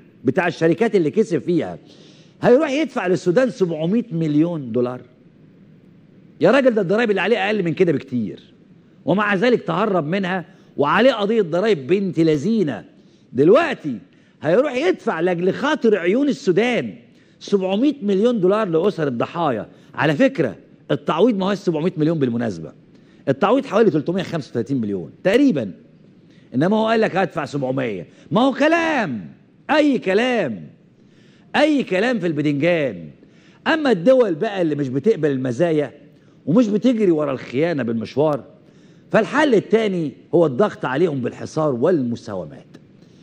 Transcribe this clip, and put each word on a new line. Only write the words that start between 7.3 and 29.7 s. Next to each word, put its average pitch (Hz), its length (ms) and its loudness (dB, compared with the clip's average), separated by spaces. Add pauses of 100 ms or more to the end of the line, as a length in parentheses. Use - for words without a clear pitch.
أقل 208 180 -2
من 165 100 -2
كده 180 180 2
بكتير، 120 480 -6 (640)
ومع 202 300 0
ذلك 208 260 0
تهرب 175 460 -2
منها 185 380 -4 (320)
وعليه 185 360 4
قضية 214 280 0
ضرايب 170 460 -2
بنت 180 320 0
لذينة. 156 640 0 (480)
دلوقتي 165 640 2 (440)
هيروح 247 340 0
يدفع 247 440 -2
لأجل 180 340 0
خاطر 220 440 0
عيون 196 320 0
السودان 190 640 0 (460)
سبعمية 202 640 0
مليون 202 380 2
دولار 196 280 2
لأسر 165 400 0
الضحايا. 123 600 -4 (280)
على 143 200 0
فكرة، 170 400 0 (360)
التعويض 180 460 0
ما 185 80 -2
هو 202 100 -2
سبعمية 170 420 -2
مليون 156 220 0
بالمناسبة، 117 520 -4 (560)
التعويض 208 380 0
حوالي - 260 2
تلتمية 160 320 -2
خمسة 156 260 -8
وتلاتين 123 320 -4
مليون 98 300 -6 (120)
تقريبًا، 190 480 2 (840)
إنما 185 220 2
هو 220 100 0
قال 226 140 2
لك: 160 140 0
"هدفع 170 300 -2
سبعمية". 127 640 -4 (240)
ما 196 100 4
هو 269 120 2
كلام، 269 760 0 (440)